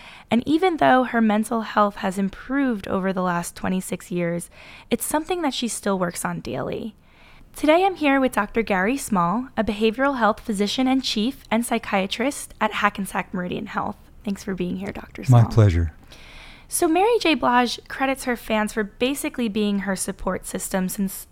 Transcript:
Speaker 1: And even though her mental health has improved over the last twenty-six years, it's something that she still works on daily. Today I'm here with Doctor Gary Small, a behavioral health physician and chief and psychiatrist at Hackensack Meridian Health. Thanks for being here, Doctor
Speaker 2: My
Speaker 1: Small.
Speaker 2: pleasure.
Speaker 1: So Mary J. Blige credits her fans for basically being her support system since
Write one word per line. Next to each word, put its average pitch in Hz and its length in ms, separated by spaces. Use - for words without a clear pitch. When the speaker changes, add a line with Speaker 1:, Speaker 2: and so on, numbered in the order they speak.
Speaker 1:
And 226 160
even 330 300
though 254 280
her 240 180
mental 220 400
health 208 340
has 190 220
improved 240 680
over 190 260
the 185 100
last 175 340
twenty-six 185 560
years, 175 360
it's - 140
something 330 380
that 269 120
she 240 120
still 196 320
works 175 260
on 170 160
daily. - 540
Today 320 280
I'm 381 120
here 277 240
with 254 120
Doctor 208 300
Gary 208 360
Small, 202 580
a 220 80
behavioral 226 540
health 220 200
physician 208 480
and 262 160
chief 233 480
and 226 160
psychiatrist 226 920
at 214 140
Hackensack 202 600
Meridian 180 320
Health. 196 300
Thanks 202 200
for 190 100
being 180 220
here, 196 160
Doctor - 300
Speaker 2:
My 123 180
Speaker 1:
Small. 110 100
Speaker 2:
pleasure. 85 440
Speaker 1:
So - 220
Mary 392 320
J. 320 140
Blige 247 440
credits 269 360
her 240 120
fans 214 360
for 220 100
basically 254 640
being 202 320
her 190 140
support - 520
system 185 420
since - 440